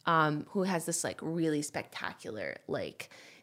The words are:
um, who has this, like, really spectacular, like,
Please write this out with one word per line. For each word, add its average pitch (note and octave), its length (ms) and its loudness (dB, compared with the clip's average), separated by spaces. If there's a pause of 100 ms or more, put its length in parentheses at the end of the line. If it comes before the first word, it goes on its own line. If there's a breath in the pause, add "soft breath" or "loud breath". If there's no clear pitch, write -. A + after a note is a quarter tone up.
um, D#3 460 4
who F#3+ 140 2
has F3+ 200 0
this, - 200 -2
like, - 180 -4
really D#3+ 400 0
spectacular, - 920 -8 (120)
like, G2 400 -6 (340 loud breath)